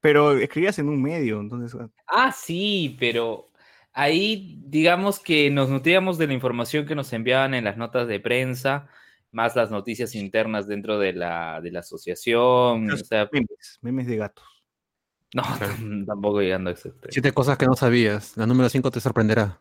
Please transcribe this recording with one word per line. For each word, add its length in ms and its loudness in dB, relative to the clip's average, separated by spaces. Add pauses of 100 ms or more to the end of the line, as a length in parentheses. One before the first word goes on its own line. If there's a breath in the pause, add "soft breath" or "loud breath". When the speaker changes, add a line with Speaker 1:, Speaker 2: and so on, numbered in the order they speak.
Speaker 1:
Pero 380 6
escribías 400 0
en 100 -2
un 140 0
medio, 380 -2
entonces, 380 -10
ah. 100 -14 (180)
Speaker 2:
Ah, 260 2
sí, 680 -4
pero 480 -2 (440 soft breath)
ahí, 720 0
digamos 540 2
que 320 2
nos 200 2
nutríamos 480 2
de 100 2
la 60 -2
información 520 -2
que 80 -6
nos 180 -8
enviaban 400 0
en 120 -2
las 120 -2
notas 300 -2
de 140 -4
prensa, 680 -2 (460 soft breath)
más 240 0
las 160 0
noticias 420 -6
internas 540 -2
dentro 320 -4
de 140 2
la, 460 -6
de 120 -10
la 80 -8
asociación, 1040 2
Speaker 1:
Los 160 -4
Speaker 2:
o 20 -12
sea 280 0
Speaker 1:
memes, 500 -6
memes 240 -4
de 100 -4
gatos. 280 -8 (920)
Speaker 2:
No, 80 -2
Speaker 3:
Claro. 320 -4
Speaker 2:
tam-, 320 -8
tampoco 340 -2
llegando 300 0
a 40 -6
ese 160 -16
extremo. 220 -20
Speaker 3:
Siete 200 2
cosas 260 2
que 80 2
no 80 6
sabías. 640 2
La 100 0
número 220 4
cinco 240 0
te 80 -4
sorprenderá. 600 2